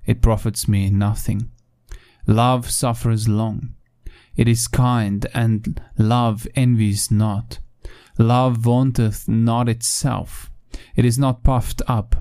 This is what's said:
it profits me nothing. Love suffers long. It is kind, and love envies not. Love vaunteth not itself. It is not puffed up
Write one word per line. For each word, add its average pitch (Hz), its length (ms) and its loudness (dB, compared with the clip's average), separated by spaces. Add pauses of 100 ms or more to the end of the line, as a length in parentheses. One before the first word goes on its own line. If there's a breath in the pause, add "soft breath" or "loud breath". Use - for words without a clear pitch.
it 110 160 0
profits 110 460 0
me 98 220 2
nothing. 101 600 -2 (760 soft breath)
Love 120 420 2
suffers 117 580 -2
long. 107 460 -2 (600 loud breath)
It 117 140 4
is 117 180 0
kind, 110 680 0
and 110 480 -2 (160 loud breath)
love 117 480 0 (100)
envies 113 540 0
not. 107 500 -2 (580 loud breath)
Love 123 400 2
vaunteth 120 680 0
not 117 400 0
itself. 117 840 -4 (460 loud breath)
It 117 80 2
is 120 160 2
not 131 240 0
puffed - 420 2
up 110 360 0